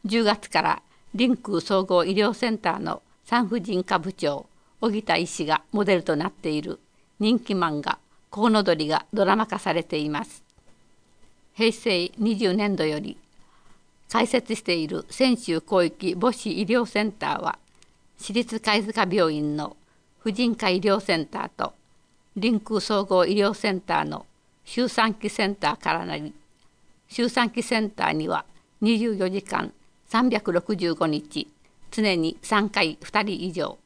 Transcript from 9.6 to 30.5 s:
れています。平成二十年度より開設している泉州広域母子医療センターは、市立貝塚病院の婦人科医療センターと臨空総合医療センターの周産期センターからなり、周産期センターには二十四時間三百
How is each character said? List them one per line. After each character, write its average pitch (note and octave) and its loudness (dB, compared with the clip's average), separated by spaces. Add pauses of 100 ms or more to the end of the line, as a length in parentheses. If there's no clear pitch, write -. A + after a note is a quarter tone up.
れ E3 0
て D#3+ -4
い D3+ -2
ま D3 -4
す。 - -18 (1080)
平 A3+ 2
成 F3+ -2
二 A3 2
十 G3 2
年 G3+ 0
度 E3 0
よ D3+ -2
り - -10 (960)
開 A#3 2
設 A#3+ 0
し - -8
て F3+ 0
い D#3 0
る E3+ -6
泉 B3+ 2
州 E3 -2
広 F3+ 2
域 F3+ -4
母 G#3+ 2
子 F#3 -4
医 G3 0
療 A#3+ 2
セ G#3 -2
ン G#3+ -2
タ - -8
ー D3 -4
は、 - -4 (580)
市 - -12
立 A3+ -2
貝 G#3+ 2
塚 G#3 0
病 E3+ 4
院 D3+ -2
の D3+ -6 (440)
婦 A3 -2
人 A#3 0
科 G3 0
医 F#3 2
療 G3 2
セ F#3+ 0
ン D#3+ -4
タ - -10
ー - -6
と - -6 (600)
臨 G#3+ 0
空 G#3+ -2
総 G3+ 0
合 F#3 4
医 F3 0
療 G3+ 2
セ G#3 -2
ン F#3 -2
タ D#3 0
ー - -2
の D3+ -8 (400)
周 B3 -2
産 A3 2
期 G#3 -6
セ G#3 -2
ン G3 -4
タ D3+ 0
ー - -6
か - -2
ら F3 -4
な D#3 -6
り、 D3+ -10 (760)
周 A#3+ 0
産 A#3+ 0
期 A#3+ -6
セ A3+ -2
ン G#3 -2
タ - -4
ー D#3+ 2
に D#3 -2
は D#3+ -2 (360)
二 A3 4
十 A3 0
四 F#3 0
時 G3 -4
間 - -4 (340)
三 B3 2
百 G#3+ 0